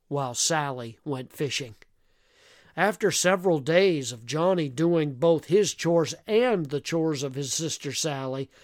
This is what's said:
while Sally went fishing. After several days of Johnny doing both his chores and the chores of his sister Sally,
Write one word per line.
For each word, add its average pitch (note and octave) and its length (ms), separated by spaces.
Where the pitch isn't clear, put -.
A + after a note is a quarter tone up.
while C#3 260
Sally C3 680
went C3 280
fishing. B2+ 440
After F#3+ 340
several F3+ 480
days D#3 540
of A#2 120
Johnny D#3 440
doing D3+ 460
both D#3 320
his F#3 280
chores E3 400
and A3 400
the C#3 140
chores D#3+ 440
of C3 100
his C3+ 180
sister D3 400
Sally, C3+ 560